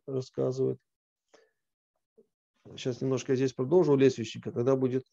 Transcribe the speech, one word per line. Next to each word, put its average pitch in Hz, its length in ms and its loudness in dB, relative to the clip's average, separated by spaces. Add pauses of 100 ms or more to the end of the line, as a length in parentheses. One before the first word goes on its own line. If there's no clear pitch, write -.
рассказывает. 131 760 -4 (2000)
Сейчас 127 240 -6
немножко 131 340 0
здесь 127 180 0
продолжу 147 400 2
у 135 40 6
лесвичника, 117 540 0
тогда 127 240 0
будет, 131 380 -2